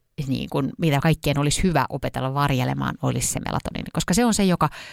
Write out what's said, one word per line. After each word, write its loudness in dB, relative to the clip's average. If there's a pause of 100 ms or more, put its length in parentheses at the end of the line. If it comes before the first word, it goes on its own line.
(280)
niin -2
kuin, -2
mitä 4
kaikkien 2
olisi 2
hyvä 2
opetella -4
varjelemaan, 0
olisi -2
se -4
melatoniini. -6
Koska -2
se 4
on 2
se, 2
joka, 4 (240)